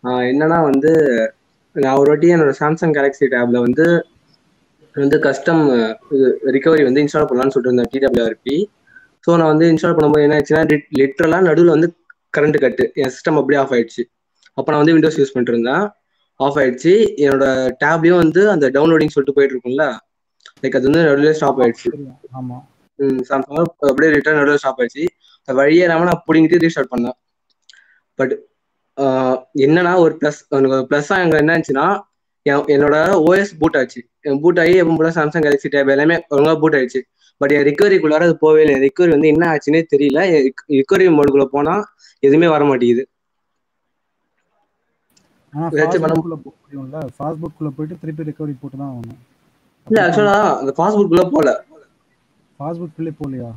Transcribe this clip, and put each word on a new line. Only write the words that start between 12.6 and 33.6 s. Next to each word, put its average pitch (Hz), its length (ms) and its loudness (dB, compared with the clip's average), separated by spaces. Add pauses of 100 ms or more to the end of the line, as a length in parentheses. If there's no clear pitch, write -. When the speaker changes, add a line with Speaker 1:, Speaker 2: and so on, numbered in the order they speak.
Speaker 1:
என் 139 160 -4
system - 260 -4
அப்படியே 139 260 0
ஆஃப் 135 100 -4
ஆயிடுச்சு. 117 300 -4 (520)
அப்ப - 180 -6
நான் 147 120 0
வந்து 160 160 4
Windows 156 120 2
யூஸ் 143 220 -2
பண்ணிட்டு 117 260 -2
இருந்தேன், 147 300 -2 (460)
ஆஃப் 139 200 -2
ஆயிடுச்சு. 151 600 0
என்னோட 135 540 0 (140)
டேப்லயும் 165 300 2
வந்து 175 340 2
அந்த 147 200 0
downloading 151 380 2
சொல்லிட்டு 143 260 -2
போயிட்டு 131 280 0
இருக்கும்ல, 131 360 -4 (640)
like, - 140 -4
அது 135 160 2
வந்து 160 80 2
நடுவுல 151 320 4
stop 139 280 -2
ஆயிடுச்சு. 117 320 -2
Speaker 2:
தெரியும், 139 280 -16 (220)
ஆமா. 127 220 -14 (320)
Speaker 1:
ம், 135 340 -2
Samsung 143 340 -4 (160)
அப்படியே 143 340 2
லிட்டரலா 147 240 0
நடுவுல 143 180 2
stop 135 240 -4
ஆயிடுச்சு. 135 260 -4 (400)
அது 131 120 -4
வழியே 151 240 4
இல்லாம 170 220 0
நான் 175 240 -2
புடிங்கிட்டு 160 420 2
restart 143 180 -4 (100)
பண்ணேன். 117 140 -4 (1040)
But, 131 200 -4 (600)
ஆ, 131 320 0 (240)
என்னன்னா 175 420 0
ஒரு 160 240 2
plus, 147 280 -6
எனக்கு 135 260 0
ஒரு 131 140 -4
பிளஸ்ஸா 143 240 -2
அங்க 175 240 0
என்ன 156 200 0
ஆச்சுன்னா, 160 440 -2 (400)
என், 143 140 -2
என்னோட 147 560 0
ஓ 170 220 2
எஸ் 196 240 -2
boot 156 220 -2